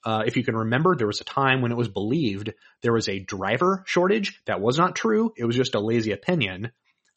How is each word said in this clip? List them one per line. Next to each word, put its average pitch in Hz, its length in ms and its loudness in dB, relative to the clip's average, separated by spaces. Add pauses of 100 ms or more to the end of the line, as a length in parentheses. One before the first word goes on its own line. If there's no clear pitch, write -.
Uh, 110 220 0
if 123 100 0
you 123 80 0
can 117 120 -2
remember, 127 380 2
there 120 120 0
was 104 140 -4
a - 40 -12
time 131 380 2
when 120 100 0
it 120 40 -6
was 117 120 0
believed 104 640 -2 (300)
there 120 100 2
was 113 160 2
a 98 100 -4
driver 107 680 0
shortage. 196 600 0
That 95 140 -2
was 123 180 2
not 180 180 2
true. 220 400 0
It 120 80 -4
was 117 120 0
just 127 180 0
a 110 60 0
lazy 110 320 0
opinion. 107 600 -2 (440)